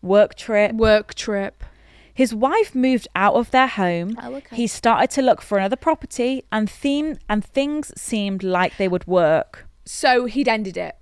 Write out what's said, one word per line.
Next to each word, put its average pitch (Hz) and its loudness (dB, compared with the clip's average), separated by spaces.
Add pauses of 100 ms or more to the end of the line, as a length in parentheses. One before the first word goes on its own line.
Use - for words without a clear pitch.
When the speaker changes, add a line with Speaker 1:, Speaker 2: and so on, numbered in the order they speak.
Speaker 1:
Work 196 4
trip. 208 0
Speaker 2:
Work 214 2
trip. 202 -6 (520)
Speaker 1:
His 247 0
wife 294 0
moved 254 0
out 190 2
of 233 0
their 262 4
home. 180 -2
Speaker 2:
Oh, 247 -12
okay. 277 -16
Speaker 1:
He 233 -2
started 233 2
to 277 -2
look 254 4
for - -2
another 196 0
property 262 -4
and 214 -2
theme, 294 -4 (120)
and 208 -2
things 294 -4
seemed 196 -4
like 185 0
they 196 0
would 180 -2
work. 165 0 (200)
Speaker 2:
So 247 0
he'd 247 -2
ended 214 -2
it. 170 -8